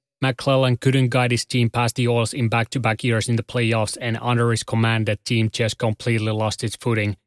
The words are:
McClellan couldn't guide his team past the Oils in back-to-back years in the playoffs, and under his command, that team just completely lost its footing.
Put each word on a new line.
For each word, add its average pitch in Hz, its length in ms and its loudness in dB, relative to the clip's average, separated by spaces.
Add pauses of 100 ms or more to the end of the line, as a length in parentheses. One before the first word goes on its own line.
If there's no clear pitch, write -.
(220)
McClellan 131 540 2
couldn't 131 360 2
guide 123 200 2
his 117 140 0
team 120 240 2
past 117 260 -2
the 120 140 0
Oils 117 240 0
in 117 160 0
back-to-back 113 560 -2
years 113 240 0
in 117 80 2
the 110 40 -2
playoffs, 113 600 -2
and 117 200 -4
under 120 300 2
his 110 120 -2
command, 113 420 0
that 107 180 -4
team 113 260 0
just - 280 -2
completely 113 560 -2
lost 107 280 -2
its 110 140 -4
footing. 107 400 -2 (120)